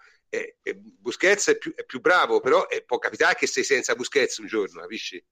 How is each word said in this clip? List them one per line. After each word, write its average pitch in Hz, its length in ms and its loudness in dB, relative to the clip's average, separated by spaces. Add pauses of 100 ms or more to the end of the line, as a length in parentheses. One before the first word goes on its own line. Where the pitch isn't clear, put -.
(280)
Eh, - 340 -8
eh, 104 120 -6
Busquets 120 720 -2
è 151 80 6
più, - 180 -10
è - 100 -12
più 127 160 -12
bravo, 139 400 4
però, 156 280 2
eh, 120 140 -4
può 120 160 -2
capitare 147 360 0
che 135 120 -2
sei 127 180 0
senza 123 300 0
Busquets 120 440 -2
un 107 80 -14
giorno, 95 360 -4
capisci? 90 500 -12